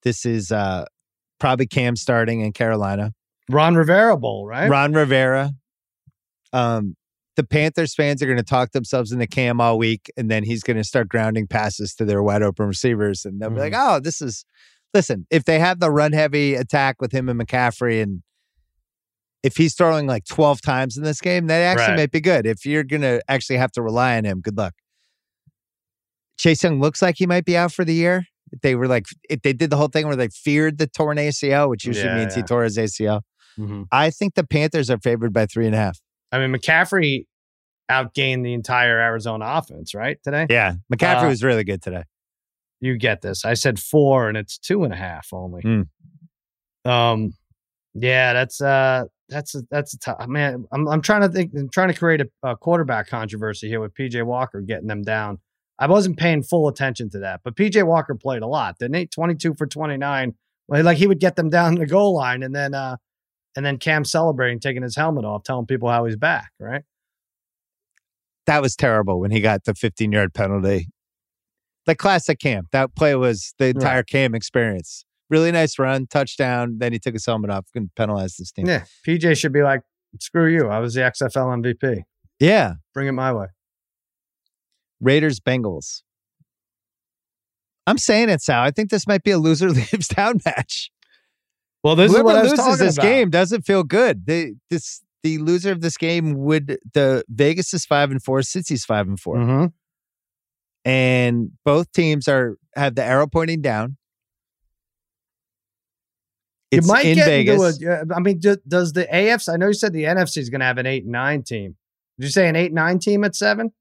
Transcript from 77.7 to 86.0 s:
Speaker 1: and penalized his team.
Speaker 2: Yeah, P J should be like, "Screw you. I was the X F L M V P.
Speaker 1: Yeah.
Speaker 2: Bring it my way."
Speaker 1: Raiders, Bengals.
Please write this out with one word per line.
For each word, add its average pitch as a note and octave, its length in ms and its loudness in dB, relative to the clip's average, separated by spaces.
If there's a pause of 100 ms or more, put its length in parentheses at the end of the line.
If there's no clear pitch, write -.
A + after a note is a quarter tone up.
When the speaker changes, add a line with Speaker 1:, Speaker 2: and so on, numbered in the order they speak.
Speaker 1:
and G#2 220 -8
penalized G#2 420 -4
his F#2 140 -16
team. - 140 -4
Speaker 2:
Yeah, E3+ 180 0 (180)
P E3 160 -2
J D#3+ 160 4
should C#3+ 180 -2
be C#3+ 120 2
like, C#3 160 2 (400)
"Screw E3 260 0
you. D#3+ 220 2
I G#2 100 -2
was A#2 160 -4
the C3 100 0
X B2 160 -2
F C3 160 -2
L C3 140 -2
M B2 140 -4
V A#2+ 100 -2
P. A#2 300 -4 (340)
Speaker 1:
Yeah. D#3 360 4 (180)
Speaker 2:
Bring C#3 160 -6
it C3+ 40 -4
my C3 200 -2
way." G#2 140 -4 (1500)
Speaker 1:
Raiders, C#3+ 400 4
Bengals. A2 600 -4 (1800)